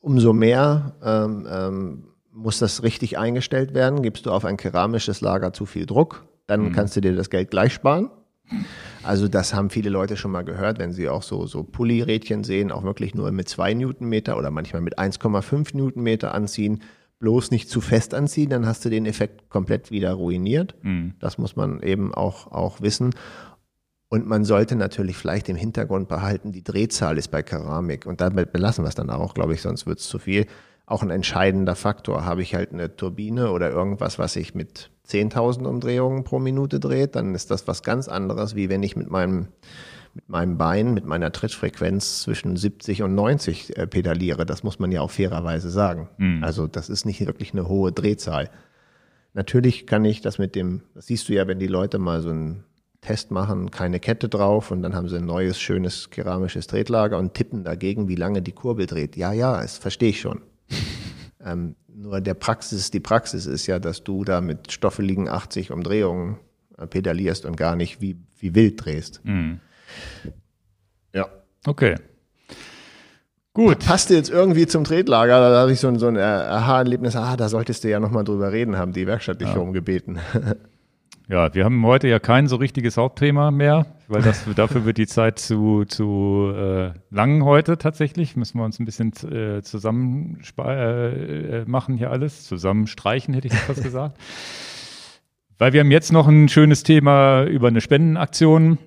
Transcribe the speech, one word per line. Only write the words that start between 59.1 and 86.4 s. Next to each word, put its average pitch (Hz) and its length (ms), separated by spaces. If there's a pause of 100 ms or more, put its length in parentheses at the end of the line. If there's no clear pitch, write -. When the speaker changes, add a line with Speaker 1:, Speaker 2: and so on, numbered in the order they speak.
Speaker 1:
Ja, 90 160
ja, 117 280
das - 180
verstehe 107 320
ich 101 100
schon. - 220 (280)
<laughs> - 100 (600)
Ähm, 87 320 (140)
nur 101 320
der 95 140
Praxis, - 560
die 98 100
Praxis - 460
ist 69 200
ja, 92 120
dass 87 260
du 98 200
da 92 180
mit 80 300
stoffeligen 98 540
achtzig 90 440
Umdrehungen, 90 680 (400)
äh, 85 100
pedalierst 92 600
und 82 100
gar 85 200
nicht 87 260
wie, 92 160 (200)
wie 90 160
wild 107 300
drehst. - 400
Speaker 2:
Mhm. 87 340 (1600)
Speaker 1:
Ja. 95 140 (360)
Speaker 2:
Okay. 143 300 (1600)
Gut. 208 280
Speaker 1:
Passte 180 340
jetzt 151 160
irgendwie 170 360
zum 156 180
Tretlager, 127 560 (100)
da 123 100
habe 131 120
ich 127 80
so 135 80
ein, 120 100
so 117 80
ein, 117 100
äh, 98 40
Aha-Erlebnis, 117 960
ah, 120 200
da 113 120
solltest 113 360
du 113 60
ja 104 80
nochmal 107 260
drüber 98 280
reden, 110 240
haben 90 160
die 92 140
Werkstatt 95 340
dich 87 80
Speaker 2:
Ja. 95 60
Speaker 1:
darum 92 180
gebeten. 92 460 (140)
<laughs> 123 260 (720)
Speaker 2:
Ja, 87 260
wir 95 100
haben 113 220
heute 131 220
ja 117 100
kein 131 300
so 127 80
richtiges 120 400
Hauptthema 143 560
mehr, 147 340 (220)
weil 107 120
das, 110 240
<laughs> 104 120
dafür 113 280
wird 110 140
die 110 80
Zeit 113 320
zu, 107 460
zu, 101 680